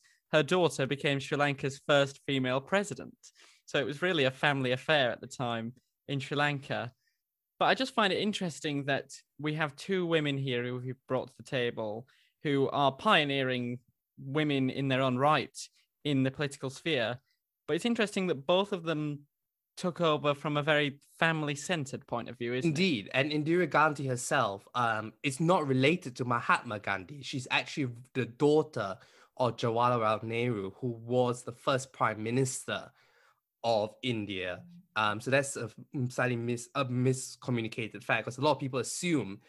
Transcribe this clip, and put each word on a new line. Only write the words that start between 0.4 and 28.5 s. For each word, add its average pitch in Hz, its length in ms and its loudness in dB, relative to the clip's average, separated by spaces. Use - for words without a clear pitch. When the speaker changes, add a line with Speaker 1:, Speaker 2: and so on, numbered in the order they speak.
Speaker 1:
daughter 151 440 2
became 139 340 0
Sri 139 180 -4
Lanka's 139 480 -2
first 139 400 4
female 131 340 0
president. 190 600 -4
So - 120 -2
it 131 80 2
was 143 160 -4
really 175 220 2
a 131 60 4
family 139 280 2
affair 135 400 2
at - 80 -8
the - 140 -14
time 117 260 -4
in 143 100 -2
Sri 135 180 -6
Lanka. 139 560 -2
But 175 60 4
I 175 80 6
just 262 200 -2
find 202 180 4
it 170 160 0
interesting 151 580 -4
that 139 220 0
we 151 160 -2
have 151 220 -2
two 190 280 -2
women 151 320 2
here 127 280 -2
who 123 140 -4
we've 127 280 -10
brought 131 220 -4
to - 80 -20
the - 140 -20
table 113 480 -4
who 139 280 2
are 139 200 4
pioneering 135 880 2
women 135 520 0
in 135 180 -2
their 131 140 2
own 127 160 2
right - 260 0
in 139 180 2
the 131 80 2
political 139 400 -6
sphere. 127 480 -2
But 151 100 0
it's - 160 -2
interesting 202 360 0
that 139 180 -2
both 190 260 2
of 180 100 -4
them 151 440 -4
took 175 240 -4
over 147 340 4
from 147 220 -2
a 147 60 2
very 147 380 2
family-centered 151 880 -2
point 120 240 -6
of 120 80 -14
view, 120 160 -2
isn't 131 120 0
it? 156 140 2
Speaker 2:
Indeed. 143 320 0
And 139 180 2
Indira 156 380 2
Gandhi 147 380 2
herself, 120 680 0
um, 110 380 -2
is 135 160 -2
not 165 280 4
related 135 500 2
to 131 80 -6
Mahatma 120 540 0
Gandhi. 98 440 -6
She's 127 280 -8
actually 139 380 -2
the 123 100 0
daughter 147 720 2